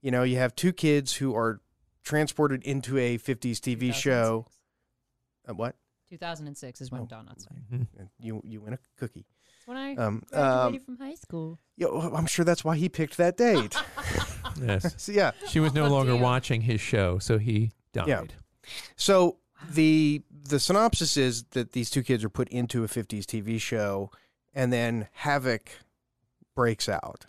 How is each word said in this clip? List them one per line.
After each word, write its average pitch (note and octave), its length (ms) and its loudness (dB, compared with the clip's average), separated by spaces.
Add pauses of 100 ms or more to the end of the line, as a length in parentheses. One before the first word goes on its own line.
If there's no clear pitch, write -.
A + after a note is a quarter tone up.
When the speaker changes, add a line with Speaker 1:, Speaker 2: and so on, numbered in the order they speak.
Speaker 1:
You C3+ 100 -2
know, B2 100 2
you B2+ 160 2
have B2+ 180 0
two F3+ 160 2
kids D3 440 2
who C3+ 200 -2
are A2+ 260 0 (420)
transported D3 580 0
into C3+ 380 -2
a A#2+ 180 0
fifties A#2+ 420 -4
T B2+ 140 -4
V B2 180 -2
show. A2+ 560 0
Speaker 2:
Two - 0 -
thousand - 0 -
and - 0 - (920)
six. - 80 -20
Speaker 1:
Uh, A#2 60 -8
what? A2+ 200 -6 (320)
Speaker 2:
Two F3 120 -20
thousand D#3+ 280 -10
and C#3+ 100 -14
six B2+ 240 -18
is C3 100 -12
when B2+ 100 -10
Speaker 1:
Oh. A2 60 -10
Speaker 2:
Don A2+ 180 -18
Knotts - 220 -20
died. C3+ 160 -20 (100)
Speaker 3:
Mm-hmm. B2 260 -6
Speaker 1:
And F#2+ 100 -18 (100)
you, A2+ 260 -8
you G#2+ 160 -14
win G#2+ 120 -10
a B2+ 60 -10 (180)
cookie. A#2+ 280 -12 (320)
Speaker 2:
It's - 100 -20
when A#3+ 100 -12
I C4+ 180 -10
Speaker 1:
Um, A2 340 -2
Speaker 2:
graduated C3 520 2
Speaker 1:
um, - 40 -20
Speaker 2:
from B3 180 -16
high C#4 120 -12
school. E3 440 -12 (180)
Speaker 1:
yeah, F3 100 -2
well, D#3+ 280 -4
I'm E3 120 0
sure E3+ 180 0
that's E3+ 180 2
why D#3+ 140 0
he E3+ 120 0
picked - 280 -4
that F3 200 4
date. G#3+ 440 4
<laughs> - 40 -6 (760)
Speaker 3:
Yes. A2+ 360 0
Speaker 1:
So, - 140 -10
yeah. G3 200 4 (180)
Speaker 3:
She D#3+ 100 2
was D#3 140 4
no D3+ 120 2
Speaker 2:
Good C#3+ 60 4
Speaker 3:
longer C3+ 220 4
Speaker 2:
deal. A#2+ 80 4
Speaker 3:
watching B2 400 2
his A2+ 180 2
show, F#2+ 400 2
so A2 200 2
he A2 320 0 (200)
died. - 160 -4
Speaker 1:
Yeah. A2+ 160 0 (720)
So F#3 300 6
Speaker 2:
Wow. - 460 -4
Speaker 1:
the, D#3 500 4 (100)
the C#3+ 280 -2
synopsis G3+ 580 2
is B2 340 2
that B2 200 -4
these B2 180 -4
two C3+ 140 0
kids A#2+ 200 2
are A2 60 -2
put B2+ 200 -2
into A#2+ 340 -2
a A2 40 -4
fifties G#2 380 -6
T A2 160 -6
V A2+ 160 -4
show, G2+ 540 -2 (420)
and B2+ 180 0
then A#2 420 0
havoc C3 560 -2 (840)
breaks A#2 320 0
out. - 420 -6